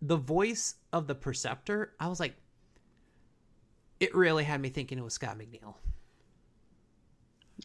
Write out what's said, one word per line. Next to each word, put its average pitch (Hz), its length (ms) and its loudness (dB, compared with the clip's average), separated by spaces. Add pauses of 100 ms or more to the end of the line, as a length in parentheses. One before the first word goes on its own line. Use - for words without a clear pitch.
the 160 160 4
voice 175 580 0 (180)
of 160 140 0
the 143 80 -2
Perceptor, 139 760 -4 (100)
I 160 80 -2
was 175 140 -2
like, 139 140 -2 (1600)
it 185 160 0
really 160 300 6
had 143 160 0
me 135 80 -2
thinking 131 280 -4
it 127 60 -6
was 113 100 -8
Scott 107 240 -6
McNeil. 110 380 -18 (1900)